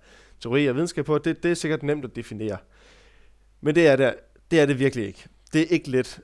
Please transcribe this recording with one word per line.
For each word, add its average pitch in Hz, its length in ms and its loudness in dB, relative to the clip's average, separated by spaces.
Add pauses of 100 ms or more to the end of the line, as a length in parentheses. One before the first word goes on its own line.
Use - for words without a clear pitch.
(400)
teori 135 260 0
og 127 80 0
videnskab 156 300 -4
på. 151 140 0
Det, 156 240 -4
det 170 80 0
er 170 40 0
sikkert 156 280 -4
nemt 147 220 -4
at 117 120 -16
definere." 107 400 -8 (1040)
Men 147 140 0
det 170 140 6
er 135 80 6
det, 127 180 2 (360)
det 165 100 4
er 147 60 6
det 139 120 -2
virkelig 123 280 -2
ikke. - 180 -16 (280)
Det 156 80 2
er 160 100 2
ikke 160 200 -2
let 127 340 -2